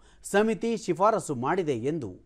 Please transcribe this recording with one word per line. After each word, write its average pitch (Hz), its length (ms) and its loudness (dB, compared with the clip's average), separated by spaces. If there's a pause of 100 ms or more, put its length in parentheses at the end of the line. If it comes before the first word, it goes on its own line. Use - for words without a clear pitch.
(240)
ಸಮಿತಿ 220 540 0
ಶಿಫಾರಸು 185 580 0
ಮಾಡಿದೆ 147 380 0
ಎಂದು 120 420 -4 (100)